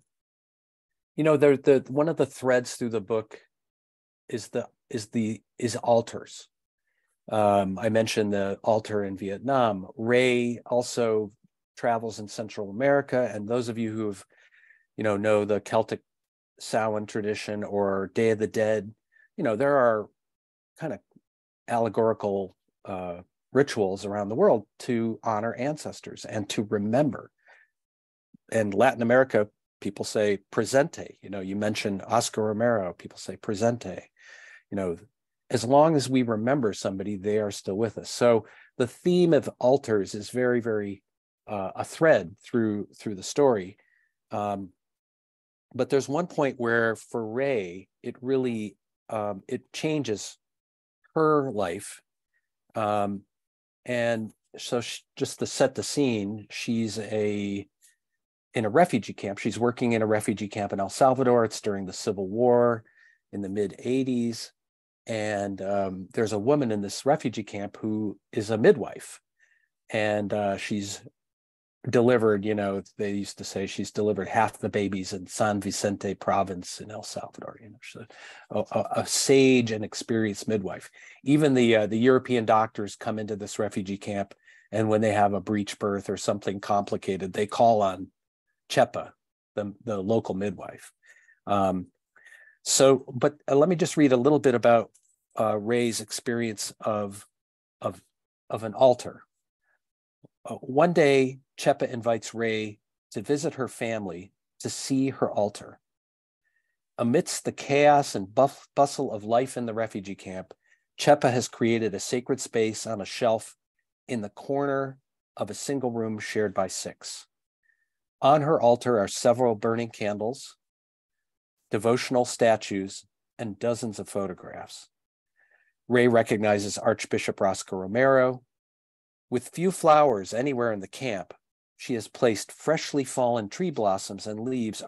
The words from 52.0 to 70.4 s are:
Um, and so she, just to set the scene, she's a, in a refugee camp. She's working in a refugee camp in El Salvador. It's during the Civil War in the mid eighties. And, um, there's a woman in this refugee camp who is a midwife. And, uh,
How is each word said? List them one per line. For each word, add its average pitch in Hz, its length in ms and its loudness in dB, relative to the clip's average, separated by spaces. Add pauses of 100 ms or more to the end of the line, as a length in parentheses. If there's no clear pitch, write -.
Um, 104 480 -2 (640)
and 117 480 -2 (260)
so - 220 -4
she, - 220 -10 (120)
just - 240 -6
to 113 80 -4
set 135 300 0
the 104 80 -4
scene, 107 640 -2
she's 113 480 -4
a, 104 720 -4 (840)
in 113 100 0
a 104 60 0
refugee 127 420 4
camp. 98 260 -8
She's 104 200 -4
working 120 340 0
in 113 100 2
a 110 40 0
refugee 107 420 0
camp 101 240 -6
in 98 80 -2
El 98 80 -4
Salvador. 123 560 4
It's - 160 -4
during 98 260 -4
the 87 60 -10
Civil 98 340 -4
War 120 560 2 (500)
in 101 100 -8
the 95 60 -6
mid 98 300 -4
eighties. 123 720 -2 (540)
And, 101 560 -4
um, 95 520 -2
there's 110 180 0
a 107 60 0
woman 123 340 2
in 107 80 -2
this 101 260 -6
refugee 131 380 0
camp 101 360 -10
who 107 380 -4 (140)
is 110 180 -4
a 110 80 2
midwife. 135 640 2 (720)
And, 104 420 0
uh, 101 240 0